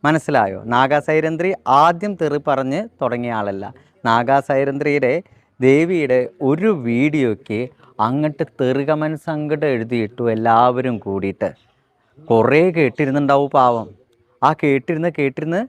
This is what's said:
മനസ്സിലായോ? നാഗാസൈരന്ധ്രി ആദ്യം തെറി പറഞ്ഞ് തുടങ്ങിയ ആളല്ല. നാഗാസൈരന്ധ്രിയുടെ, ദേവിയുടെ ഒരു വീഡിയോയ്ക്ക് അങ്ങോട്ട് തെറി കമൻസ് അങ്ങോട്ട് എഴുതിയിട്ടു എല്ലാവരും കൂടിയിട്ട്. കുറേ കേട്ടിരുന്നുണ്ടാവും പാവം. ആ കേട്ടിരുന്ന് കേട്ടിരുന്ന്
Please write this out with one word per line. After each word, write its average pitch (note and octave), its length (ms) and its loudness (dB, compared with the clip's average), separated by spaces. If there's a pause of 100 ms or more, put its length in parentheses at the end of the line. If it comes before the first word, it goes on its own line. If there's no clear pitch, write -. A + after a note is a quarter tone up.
മനസ്സിലായോ? C3 540 0 (160)
നാഗാസൈരന്ധ്രി D#3 720 0 (340)
ആദ്യം F3 380 0
തെറി D3 260 -2
പറഞ്ഞ് C3+ 340 -2 (200)
തുടങ്ങിയ A#2+ 380 -4
ആളല്ല. G2 260 -6 (440)
നാഗാസൈരന്ധ്രിയുടെ, C3+ 1040 0 (540)
ദേവിയുടെ D3 520 2 (300)
ഒരു E3 200 0 (180)
വീഡിയോയ്ക്ക് A#2+ 760 -2 (460)
അങ്ങോട്ട് D3 360 -2 (180)
തെറി C3 280 0
കമൻസ് D#3 460 -4
അങ്ങോട്ട് D3+ 380 -4
എഴുതിയിട്ടു A2+ 500 -4 (120)
എല്ലാവരും A#2+ 600 2 (100)
കൂടിയിട്ട്. G2 440 -4 (800)
കുറേ A#2+ 320 4 (140)
കേട്ടിരുന്നുണ്ടാവും C#3 760 0 (100)
പാവം. A#2+ 280 2 (600)
ആ - 20 6 (120)
കേട്ടിരുന്ന് D#3 560 0
കേട്ടിരുന്ന് D3+ 520 -4